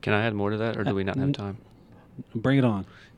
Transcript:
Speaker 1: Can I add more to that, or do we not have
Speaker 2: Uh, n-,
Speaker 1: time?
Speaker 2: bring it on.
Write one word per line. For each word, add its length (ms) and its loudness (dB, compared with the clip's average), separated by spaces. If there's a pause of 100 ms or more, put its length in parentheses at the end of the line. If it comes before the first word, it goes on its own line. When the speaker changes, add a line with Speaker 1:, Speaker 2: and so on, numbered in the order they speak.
Speaker 1:
Can 100 0
I 120 2
add 100 0
more 160 0
to 60 -2
that, 200 -2
or 60 -4
do 120 0
we 100 0
not 100 -2
have 80 0
Speaker 2:
Uh, 60 0
n-, 40 0
Speaker 1:
time? 240 -6 (760)
Speaker 2:
bring 240 2
it 60 6
on. 200 2 (340)